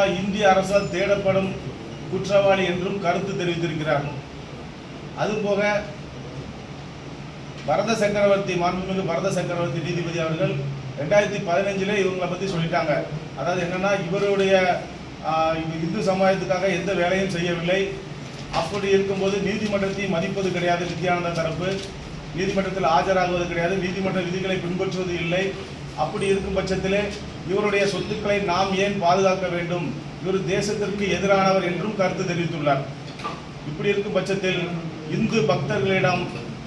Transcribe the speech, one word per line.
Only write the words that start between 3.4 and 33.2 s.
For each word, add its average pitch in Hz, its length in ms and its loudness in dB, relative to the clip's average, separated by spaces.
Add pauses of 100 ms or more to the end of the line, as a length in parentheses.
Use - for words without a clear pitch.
அதுபோக 202 380 0 (2000)
பரத 208 340 2
சக்கரவர்த்தி, 202 580 4
மாண்புமிகு 185 500 0
பரத 180 260 0
சக்கரவர்த்தி 170 500 -2
நீதிபதி 165 320 -2
அவர்கள் 160 340 0 (460)
ரெண்டாயிரத்தி 196 400 2 (100)
பதினஞ்சுல 196 540 0
இவங்களை 180 260 0
பத்தி 190 240 -4
சொல்லிட்டாங்க. 165 400 0 (460)
அதாவது 175 260 0
என்னன்னா, 185 260 0 (160)
இவருடைய, 196 480 4 (720)
ஆ, 156 40 0 (520)
இந்து 190 160 -2 (100)
சமுதாயத்துக்காக 190 560 4 (140)
எந்த 175 120 -2 (100)
வேலையும் 190 340 2
செய்யவில்லை. 175 440 0 (800)
அப்படி 196 360 -2
இருக்கும்போது 196 420 2 (100)
நீதிமன்றத்தை 202 580 0 (100)
மதிப்பது 185 400 0
கிடையாது 175 360 2
நித்யானந்தா 175 480 0
தரப்பு, 160 300 -2 (680)
நீதிமன்றத்தில் 185 600 2
ஆஜராகுவது 180 500 2
கிடையாது, 170 280 0 (100)
நீதிமன்ற 185 420 0
விதிகளை 190 300 -2
பின்பற்றுவது 175 560 -2 (100)
இல்லை. 180 200 0 (600)
அப்படி 196 280 -2
இருக்கும் 190 280 0
பட்சத்திலே 190 420 0 (500)
இவருடைய 202 320 2 (100)
சொத்துக்களை 202 440 0 (140)
நாம் 190 200 2 (120)
ஏன் 202 200 0
பாதுகாக்க 185 440 4
வேண்டும், 170 400 -2 (340)
இவர் 180 320 0
தேசத்திற்கு 202 520 0 (120)
எதிரானவர் 190 520 4
என்றும் 214 300 -2
கருத்து 185 240 0
தெரிவித்துள்ளார். 156 600 0 (840)